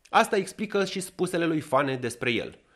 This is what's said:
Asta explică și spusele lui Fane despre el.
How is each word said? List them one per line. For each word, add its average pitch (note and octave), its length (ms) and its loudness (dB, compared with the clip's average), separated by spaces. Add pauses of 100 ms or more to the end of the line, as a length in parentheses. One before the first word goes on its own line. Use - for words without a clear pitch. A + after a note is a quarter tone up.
Asta A3 280 4
explică G3+ 480 -2
și F#3+ 160 -4
spusele F3 460 -2
lui D#3+ 140 0
Fane C3+ 360 2
despre B2 340 -2
el. F2+ 280 -4 (180)